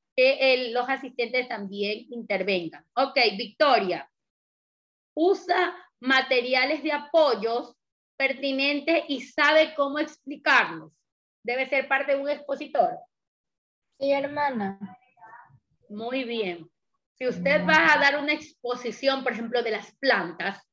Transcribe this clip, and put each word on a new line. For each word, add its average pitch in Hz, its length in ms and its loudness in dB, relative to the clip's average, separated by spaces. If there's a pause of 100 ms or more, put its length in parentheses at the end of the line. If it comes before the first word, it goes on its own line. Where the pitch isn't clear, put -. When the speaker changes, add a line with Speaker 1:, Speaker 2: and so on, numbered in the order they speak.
(140)
Speaker 1:
que 262 380 4
el, 247 220 0
los 247 140 -2
asistentes 247 600 -4
también 202 640 -6
intervengan. 185 720 -4 (100)
Ok, - 220 0 (220)
Victoria. 202 720 0 (1040)
Usa 349 600 0 (260)
materiales 262 840 2
de 302 100 -2
apoyos 247 840 0 (420)
pertinentes 277 920 0
y 262 140 -6
sabe 311 520 4
cómo 285 260 -2
explicarlos. 240 920 -2 (500)
Debe 254 260 -4
ser 269 200 0
parte 285 260 0
de 277 60 0
un 277 80 -4
expositor. - 680 -2 (1000)
Speaker 2:
Sí, 277 120 0
hermana. 277 680 -2 (1120)
Speaker 1:
Muy 240 360 -6
bien. 190 440 -6 (460)
Si 254 120 -8
usted 277 380 0
va 311 300 4
a 285 40 4
dar 285 220 2
una 294 120 -2
exposición, 254 920 -4
por 254 100 -2
ejemplo, 233 300 -4
de 220 100 -4
las - 240 -8
plantas 190 640 -2 (120)